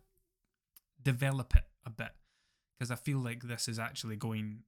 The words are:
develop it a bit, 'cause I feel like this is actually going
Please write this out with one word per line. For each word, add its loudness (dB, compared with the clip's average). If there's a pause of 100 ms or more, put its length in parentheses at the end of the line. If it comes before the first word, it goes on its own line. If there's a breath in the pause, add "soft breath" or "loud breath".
(1000)
develop 0
it 12 (220)
a -10
bit, -8 (680)
'cause -4
I -2
feel -2
like -6
this -6
is -6
actually -6
going -4